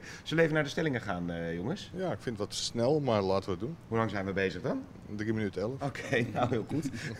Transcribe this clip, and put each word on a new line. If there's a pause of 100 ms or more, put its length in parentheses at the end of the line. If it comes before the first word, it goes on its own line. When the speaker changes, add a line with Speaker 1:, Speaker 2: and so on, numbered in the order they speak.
(240)
Speaker 1:
Zullen
we
even
naar
de
stellingen
gaan,
eh,
jongens?
Speaker 2:
Ja,
ik
vind
het
wat
snel,
maar
laten
we
het
doen. (120)
Speaker 1:
Hoe
lang
zijn
we
bezig
dan? (320)
Speaker 2:
Drie
minuten
elf.
Speaker 1:
Oké,
<laughs>
nou
heel
goed. (300)